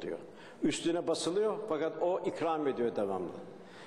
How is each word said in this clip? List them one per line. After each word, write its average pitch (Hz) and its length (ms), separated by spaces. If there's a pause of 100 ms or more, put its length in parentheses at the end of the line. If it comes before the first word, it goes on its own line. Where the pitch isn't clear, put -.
diyor. 85 160 (460)
Üstüne 165 440
basılıyor 180 500 (120)
fakat 156 320
o 175 180
ikram 160 480
ediyor 117 280
devamlı. 95 360 (560)